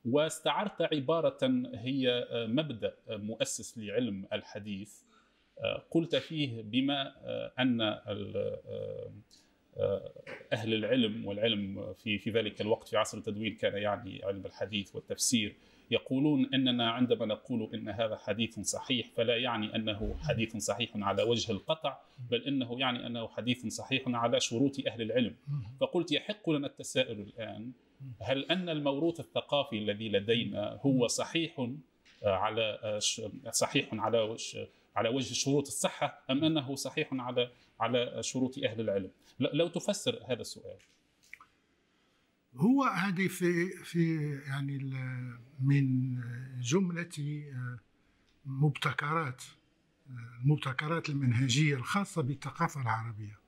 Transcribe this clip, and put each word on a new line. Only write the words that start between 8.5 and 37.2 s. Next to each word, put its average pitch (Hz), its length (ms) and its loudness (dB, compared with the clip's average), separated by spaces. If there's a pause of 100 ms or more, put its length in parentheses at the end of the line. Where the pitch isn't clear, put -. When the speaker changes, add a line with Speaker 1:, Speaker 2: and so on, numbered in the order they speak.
Speaker 1:
آه، 52 460 -8 (640)
آه، 98 360 0 (400)
أهل 110 220 0
العلم"، 110 520 2
والعلم 101 680 -2
في، 104 240 -2
في 117 120 -4
ذلك 107 300 0
الوقت 107 280 0
في 113 80 0
عصر 110 220 2
التدوين 107 360 -4
كان 101 220 0
يعني 98 480 -4
علم 98 220 -4
الحديث 101 480 -6
والتفسير، 107 600 0 (340)
يقولون 135 640 2
إننا 120 360 4
عندما 120 360 4
نقول 110 480 -2
إن 110 140 -6
هذا 107 280 0
حديث 107 440 -4
صحيح - 560 -2
فلا 117 200 4
يعني 113 400 0
أنه 107 460 -2
حديث 113 340 0
صحيح 104 380 -2
على 101 280 2
وجه 113 300 2
القطع، - 460 -2 (320)
بل 117 120 2
إنه 127 380 -2
يعني 123 260 0
أنه 117 220 -6
حديث 117 380 -4
صحيح 120 400 -2
على 120 340 2
شروط 135 460 2
أهل 120 160 -2
العلم. 120 320 2 (460)
فقلت: 175 320 0
"يحق - 380 -2
لنا 143 160 2
التساؤل 127 540 -2
الآن، 107 520 -10 (480)
هل 135 240 0
أن 175 240 0
الموروث 147 520 0
الثقافي 127 580 0
الذي 104 300 -2
لدينا 104 760 0
هو 131 240 6
صحيح، 135 640 -2 (560)
آه، 98 100 6
على، 107 480 0
آه، 107 160 -2
ش-، - 220 0 (300)
صحيح - 420 0
على 110 280 2
وش-، 110 360 -2 (400)
على 110 120 2
وجه 123 240 0
شروط 139 340 2
الصحة، - 640 -2
أم 143 140 4
أنه 147 300 2
صحيح 139 380 -4
على، 123 380 0 (300)